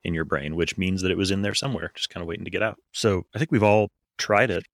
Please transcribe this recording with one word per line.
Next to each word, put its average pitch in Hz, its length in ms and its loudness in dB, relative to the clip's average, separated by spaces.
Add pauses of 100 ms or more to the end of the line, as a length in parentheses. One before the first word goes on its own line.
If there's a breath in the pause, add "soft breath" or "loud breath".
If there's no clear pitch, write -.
in 87 100 -4
your 80 120 -2
brain, 73 320 -4
which 82 200 -2
means 92 260 -2
that 92 100 0
it 90 40 0
was 95 140 0
in 98 120 0
there 104 120 -2
somewhere, - 400 -4
just - 160 -8
kinda 87 160 -10
waiting 85 180 -8
to 90 60 -10
get 92 120 -2
out. 110 140 -2 (160)
So 98 320 0 (100)
I - 40 -8
think 156 140 -2
we've 117 100 4
all 104 260 6 (300)
tried 107 320 4
it 87 240 -2